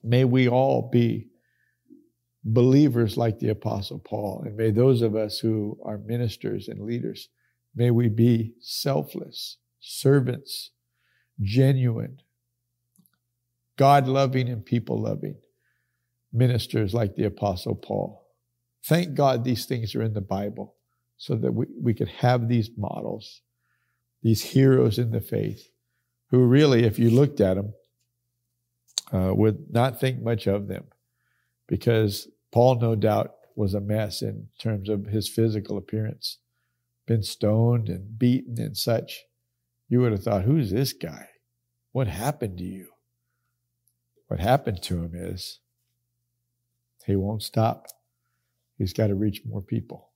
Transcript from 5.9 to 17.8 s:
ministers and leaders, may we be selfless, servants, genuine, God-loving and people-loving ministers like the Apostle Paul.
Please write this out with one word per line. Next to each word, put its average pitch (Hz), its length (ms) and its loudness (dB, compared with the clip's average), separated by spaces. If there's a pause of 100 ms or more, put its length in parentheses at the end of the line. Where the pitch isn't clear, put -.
ministers 107 680 -6
and 107 120 -12
leaders, 113 480 -8 (460)
may 120 160 2
we 117 180 2
be 113 520 2
selfless, - 1000 -6 (200)
servants, - 920 0 (680)
genuine, 127 840 0 (1500)
God-loving 135 720 4
and 117 160 -8
people-loving 107 720 -4 (960)
ministers 117 640 0
like 110 200 -2
the - 100 -2
Apostle 101 500 -4
Paul. - 520 -8 (560)